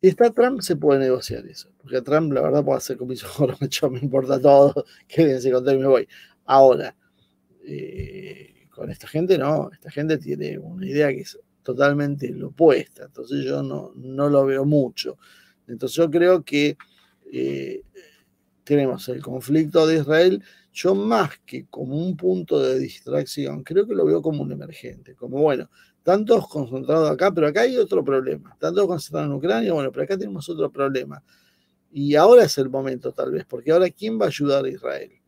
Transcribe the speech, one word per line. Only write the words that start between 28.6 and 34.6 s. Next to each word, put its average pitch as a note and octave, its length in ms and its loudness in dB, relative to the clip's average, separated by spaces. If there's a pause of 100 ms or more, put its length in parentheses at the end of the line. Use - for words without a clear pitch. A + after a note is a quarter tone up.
todos G3 140 2
concentrados D3+ 400 -6
en C#3 80 -6
Ucrania, G3 360 -2
bueno, C#3 200 -2
pero D3 120 -4
acá G3 120 -4
tenemos F#3+ 320 -10
otro D#3+ 220 -4
problema, C#3 520 -6 (680)
y C#3+ 220 -2
ahora G#3 300 8
es D3+ 140 -2
el C3 120 -2
momento C3 420 -6
tal C3 200 -6
vez, D#3 120 -6
porque B2+ 280 -4
ahora F3 180 4
¿quién A3 300 -8
va G3+ 60 0
a - 20 0
ayudar C#3+ 360 0